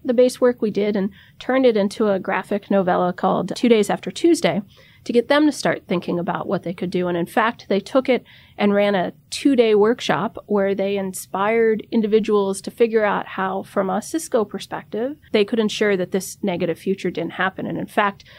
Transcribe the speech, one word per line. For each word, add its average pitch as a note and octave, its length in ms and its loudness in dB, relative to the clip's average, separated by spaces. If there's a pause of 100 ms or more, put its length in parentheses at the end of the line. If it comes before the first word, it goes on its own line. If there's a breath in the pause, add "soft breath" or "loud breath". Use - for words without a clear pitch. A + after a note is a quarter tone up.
the B3+ 100 -2
base B3+ 260 4
work B3 220 2
we G#3+ 80 0
did G#3 240 -2
and G3 160 0 (300 loud breath)
turned C4 260 2
it A3 100 6
into G#3 320 0
a F#3+ 120 0
graphic G3 500 -4
novella F3+ 420 2
called F#3+ 440 -2
Two B3 120 2
Days G#3+ 220 4
After F#3+ 220 -4
Tuesday G#3 500 2 (400 soft breath)
to - 100 -8
get A#3 140 2
them D4 200 4
to C#4+ 60 2
start - 360 -4
thinking F3 320 -2
about E3 260 -4
what - 160 -4
they E3+ 100 -8
could F3+ 180 -6
do. F3+ 180 -2
And F3 100 -2
in E3+ 80 -2
fact, A#3 420 -2
they G3 120 0
took C4 280 -2
it A#3+ 160 0 (320 soft breath)
and G#3 160 2
ran G3+ 220 2
a F3+ 200 -2 (160)
two-day A#3 440 2
workshop G#3 720 0
where G3 300 0
they G3 200 -2
inspired G#3 920 -2
individuals G#3 720 2
to - 80 -10
figure A3 340 2
out F#3+ 220 -2
how, F#3+ 380 -6
from F#3+ 260 -2
a F#3+ 100 -2
Cisco B3+ 440 -2
perspective, G#3 720 -8 (160 soft breath)
they G#3+ 120 4
could A3 140 -2
ensure G#3 380 0
that F3+ 160 -4
this - 280 -6
negative F3 380 -4
future F#3+ 320 -4
didn't E3+ 220 -6
happen. - 340 -4
And - 120 -6
in F#3+ 80 -6
fact, G3+ 360 -2 (160 loud breath)